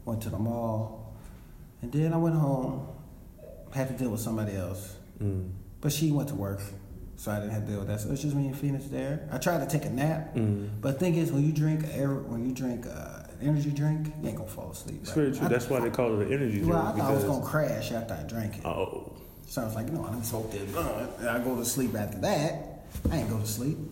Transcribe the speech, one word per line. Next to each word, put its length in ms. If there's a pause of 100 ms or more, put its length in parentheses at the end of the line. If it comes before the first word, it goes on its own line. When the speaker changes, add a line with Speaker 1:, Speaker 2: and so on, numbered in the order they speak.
Speaker 1:
went 180
to 80
the 100
mall, 720 (680)
and 120
then 200
I 40
went 180
home, 540 (840)
had 140
to 80
deal 160
with 100
somebody 360
else. 400 (260)
Speaker 2:
Mm. 280 (300)
Speaker 1:
But 120
she 180
went 200
to 40
work, 260 (540)
so 160
I 80
didn't 140
have 140
to 40
deal 80
with 100
that. 120
So 80
it 20
was 120
just 120
me 140
and 100
Phoenix 280
there. 440
I 80
tried 220
to 60
take 220
a 60
nap, 400
Speaker 2:
Mm. 360 (100)
Speaker 1:
but 140
the 40
thing 160
is, 160
when 160
you 60
drink, 320 (100)
every, 220
when 320
you 40
drink, 320
uh, 380 (160)
an 100
energy 220
drink, 360 (160)
you 60
ain't 100
gonna 100
fall 220
asleep, 320
Speaker 2:
It's 80
Speaker 1:
right? 60
Speaker 2:
very 200
true. 80
Speaker 1:
I 60
Speaker 2:
That's 180
why 120
they 100
call 280
it 80
an 60
energy 300
Speaker 1:
Well, 200
Speaker 2:
drink 140
Speaker 1:
I 20
thought 120
I 40
was 100
Speaker 2:
because 140
Speaker 1:
gonna 120
crash 420
after 220
I 80
drank 340
it. 80
Speaker 2:
Oh. 480 (340)
Speaker 1:
So 140
I 60
was 80
like, 180
"No, 140
I'm 60
gonna 120
smoke 260
this 120 (100)
blunt." 460
And 100
I 160
go 100
to 120
sleep 280
after 260
that. 640 (260)
I 80
ain't 100
go 100
to 80
sleep. 300 (160)